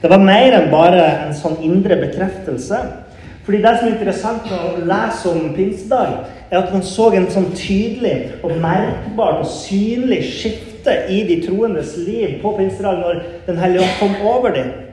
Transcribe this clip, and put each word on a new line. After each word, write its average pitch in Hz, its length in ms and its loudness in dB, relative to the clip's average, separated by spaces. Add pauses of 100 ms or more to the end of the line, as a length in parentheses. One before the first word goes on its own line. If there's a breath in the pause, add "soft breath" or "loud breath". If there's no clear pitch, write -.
Det - 80 2
var 196 140 8
mer 220 340 8
enn 156 160 4
bare 170 300 6 (240)
en 151 100 -4
sånn 160 280 -4
indre 180 360 2
bekreftelse. 190 800 -4 (640 loud breath)
Fordi 202 160 2
det 226 160 6
som 233 100 0
er 214 80 0
interessant 208 580 -4
å 175 60 -4 (260)
lese 196 460 -2
om 156 240 -2
pinsedag, 214 580 -2 (380 loud breath)
er 180 80 2
at 190 140 -2
man 190 120 0
så 220 300 2
en 185 160 2
sånn 190 240 0
tydelig 208 880 -4
og 165 180 -4
merkbart 185 840 -2
og - 40 -6
synlig 220 760 -2
skifte - 680 -4 (160)
i 196 200 0
de 170 160 2
troendes 180 560 -2
liv 185 400 -4
på 208 160 -2
pinsedag 190 440 -2
når 175 200 -2 (260 loud breath)
Den 175 140 -4
hellige 185 240 2
ånd - 140 -4
kom 196 160 2 (120)
over 240 280 2
dem. 127 160 -4 (220)